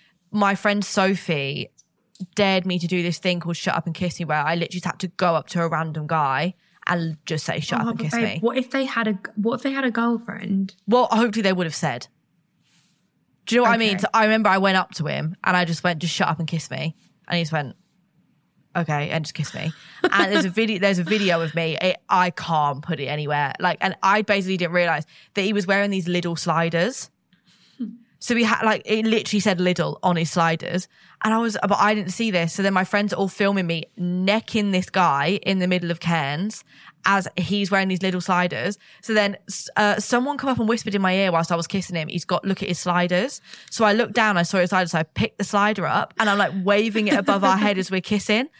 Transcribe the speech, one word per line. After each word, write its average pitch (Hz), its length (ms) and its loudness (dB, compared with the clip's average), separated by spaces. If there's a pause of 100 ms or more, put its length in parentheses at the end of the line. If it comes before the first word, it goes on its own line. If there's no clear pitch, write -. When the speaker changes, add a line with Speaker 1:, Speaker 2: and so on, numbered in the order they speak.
(320)
Speaker 1:
my 202 240 2
friend 202 280 0
Sophie 156 840 -2 (640)
dared 196 300 2
me 180 140 0
to 170 80 -2
do 175 160 0
this 170 160 -2
thing 180 200 0
called 170 160 -4
Shut - 200 -2
Up 165 100 -2
and 165 100 -6
Kiss 180 240 -6
Me, 170 60 -4
where 151 160 0
I 156 140 0
literally 170 140 -2
just 180 160 -8
had - 160 -6
to 185 80 -4
go 170 260 0
up 147 140 -2
to 175 120 -2
a 170 80 0
random 160 380 -4
guy 151 480 0 (320)
and 165 300 -2 (100)
just 151 180 -6
say, - 140 -4
"Shut - 200 -4
Speaker 2:
Oh, - 40 0
Speaker 1:
up 233 60 -2
and 233 100 -6
Speaker 2:
but 233 60 -6
Speaker 1:
kiss - 80 -4
Speaker 2:
babe, 233 100 0
Speaker 1:
me." 208 180 -2
Speaker 2:
what 233 160 0
if 254 140 -4
they 269 140 -2
had 233 220 -4
a, 202 120 -2 (160)
what 214 200 0
if 240 60 -8
they 269 100 -2
had 269 140 -2
a 240 60 0
girlfriend? 226 840 -4 (140)
Speaker 1:
Well, 240 180 4
hopefully 220 380 2
they 190 100 4
would 180 140 0
have 151 80 -6
said. 123 320 -4 (1400)
Do 226 100 -2
you 240 60 6
know - 60 6
what 233 80 6
I - 20 0
mean? 220 180 2
Speaker 2:
Okay. 185 40 -4
Speaker 1:
So 185 140 0
I 220 100 6
remember 214 260 4
I 190 80 6
went 190 200 4
up - 180 0
to 151 100 -4
him 147 380 -4
and 180 120 2
I 180 100 4
just 165 180 -2
went, 175 160 0
"Just 165 140 -2
shut 165 160 2
up 156 100 0
and 165 80 -4
kiss 156 240 -6
me." 143 240 -4 (320)
And 175 100 -2
he 170 60 0
just 156 80 -6
went, 147 240 -4 (1000)
"Okay," 151 340 -2
and 160 160 -4
just - 80 -12
kissed - 200 -6
me. - 180 -6 (400)
And - 200 4
there's 302 140 4
a 185 40 0
video, 214 300 0
there's 196 200 4
a 175 40 0
video 185 380 2
of 156 140 -4
me. 165 220 -2
It, - 200 0 (120)
I 180 220 4
can't 147 500 0
put 156 200 -4
it 131 60 -6
anywhere. 147 520 -2
Like, 180 220 0
and 190 220 0
I 202 180 4
basically 196 360 0
didn't 170 160 -2
realise 170 320 2 (280)
that 202 80 -2
he 196 120 0
was 202 140 -2
wearing 202 240 2
these 190 160 -2
Lidl 175 320 -2
sliders. 170 720 0 (1080)
So 233 180 -2
he 233 60 4
had, 220 200 2
like, 214 220 0
it 220 200 0
literally 214 360 0
said 180 180 0
Lidl 170 420 0
on 180 140 2
his 160 160 -2
sliders. 165 560 -2 (380)
And 220 80 2
I 226 60 2
was, 226 220 -2
but 196 160 2
I 208 160 4
didn't 196 200 -4
see 226 180 -2
this. 170 220 0
So 196 100 -2
then 196 100 2
my 190 120 2
friends 208 260 0
are - 60 -2
all 196 100 0
filming 196 400 0
me 165 160 -2 (140)
necking 196 720 0
this 185 180 0
guy 165 540 2
in 190 160 0
the 180 80 0
middle 180 240 0
of 165 80 -6
Cairns 165 640 -2 (420)
as 196 300 2
he's 185 340 -2
wearing 196 200 2
these 180 100 0
Lidl 180 240 -2
sliders. 180 540 0 (240)
So 226 120 -4
then 202 220 2 (140)
s-, - 260 -10
uh, 208 240 2
someone 254 380 0
come 269 120 -4
up 254 80 0
and 220 120 0
whispered 226 260 -2
in 196 60 0
my 185 120 2
ear 190 200 2
whilst 165 180 0
I 170 60 2
was 170 100 -4
kissing 185 300 -4
him, 156 100 -4
"He's - 160 -6
got, 180 220 -2
look 190 180 -2
at - 60 -6
his 175 100 -4
sliders." 180 640 0 (280)
So - 140 0
I 208 80 6
looked 220 220 0
down, 214 240 2
I 170 60 2
saw 190 160 0
his 180 100 2
sliders, 185 220 0
so 160 80 0
I 160 40 0
picked - 340 -4
the - 60 -4
slider 208 420 0
up - 320 -2
and 220 120 4
I'm, 202 80 2
like, 185 160 2 (100)
waving 208 460 2
it 285 60 4
above 196 280 2
our 190 140 4
head 208 200 2
as 185 140 -4
we're 185 80 0
kissing, 214 480 0 (120)